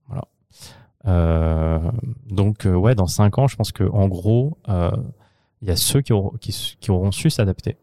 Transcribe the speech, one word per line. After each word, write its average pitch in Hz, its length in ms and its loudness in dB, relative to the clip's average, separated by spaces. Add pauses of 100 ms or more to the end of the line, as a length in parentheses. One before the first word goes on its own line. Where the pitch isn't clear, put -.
Voilà. - 160 -10 (800)
Euh, 82 840 2 (380)
donc, 101 380 0
euh, 92 80 4
ouais, 107 200 4
dans 95 120 2
cinq 104 320 2
ans, 139 80 4
je - 100 -2
pense - 160 -4
que, - 120 -2
en 98 240 2
gros, 110 500 0 (100)
euh, 90 220 0 (720)
il 101 60 -4
y - 20 -2
a 85 60 2
ceux - 260 0
qui 123 100 -2
auront, 101 260 0
qui - 120 -10
s-, - 300 -10
qui - 100 -6
auront 95 220 2
su - 180 0
s'adapter. 92 520 -2